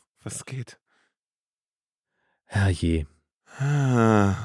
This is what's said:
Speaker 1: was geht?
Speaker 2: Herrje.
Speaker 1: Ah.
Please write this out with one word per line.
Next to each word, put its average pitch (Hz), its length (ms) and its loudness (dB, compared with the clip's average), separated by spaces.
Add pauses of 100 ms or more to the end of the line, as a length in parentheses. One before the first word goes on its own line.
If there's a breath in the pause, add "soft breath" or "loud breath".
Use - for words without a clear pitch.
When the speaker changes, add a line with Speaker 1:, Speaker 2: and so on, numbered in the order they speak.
(240)
Speaker 1:
was - 220 -14
geht? - 340 -16 (1700)
Speaker 2:
Herrje. 87 600 -2 (500)
Speaker 1:
Ah. 117 880 2